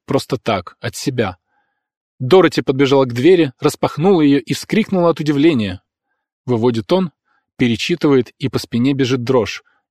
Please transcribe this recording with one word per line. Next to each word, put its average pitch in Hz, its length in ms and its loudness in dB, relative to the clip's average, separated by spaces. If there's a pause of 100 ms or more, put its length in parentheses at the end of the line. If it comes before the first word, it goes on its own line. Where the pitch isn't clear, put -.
просто - 320 -4
так, - 420 -6
от - 160 -10
себя. 120 420 -6 (800)
Дороти 156 420 4
подбежала 135 440 2
к 120 80 -8
двери, 151 460 2
распахнула 156 640 0
её 143 180 4
и - 140 -6
вскрикнула 180 560 -2
от 165 120 -2
удивления. 139 600 0 (640)
Выводит 117 460 -2
он, 180 200 0 (460)
перечитывает, 131 800 0
и 131 120 -6
по 127 100 -4
спине 123 340 -2
бежит 131 300 -2
дрожь. 117 400 -2 (280)